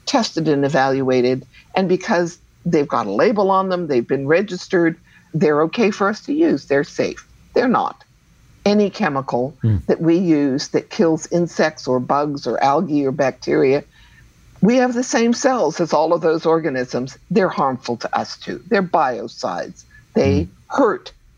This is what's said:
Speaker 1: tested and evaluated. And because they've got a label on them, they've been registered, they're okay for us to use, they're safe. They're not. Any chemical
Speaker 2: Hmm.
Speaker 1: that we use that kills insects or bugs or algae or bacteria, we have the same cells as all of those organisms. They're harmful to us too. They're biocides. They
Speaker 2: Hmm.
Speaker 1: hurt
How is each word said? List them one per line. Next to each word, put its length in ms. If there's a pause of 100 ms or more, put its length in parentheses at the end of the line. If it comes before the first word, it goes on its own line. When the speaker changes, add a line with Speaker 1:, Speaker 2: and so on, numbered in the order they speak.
Speaker 1:
tested 400
and 180
evaluated. 800 (300)
And 140
because 500 (260)
they've 220
got 200
a 40
label 400
on 200
them, 180
they've 180
been 220
registered, 680 (380)
they're 280
okay 280
for 180
us 180
to 60
use, 340
they're 180
safe. 420 (280)
They're 140
not. 360 (600)
Any 260
chemical 720
Speaker 2:
Hmm. 240
Speaker 1:
that 140
we 160
use 520
that 220
kills 420
insects 560
or 100
bugs 480
or 160
algae 420
or 60
bacteria, 720 (800)
we 160
have 180
the 80
same 300
cells 480
as 120
all 200
of 80
those 260
organisms. 720 (120)
They're 180
harmful 480
to 200
us 200
too. 320
They're 140
biocides. 1000 (320)
They 280
Speaker 2:
Hmm. 400
Speaker 1:
hurt 300 (260)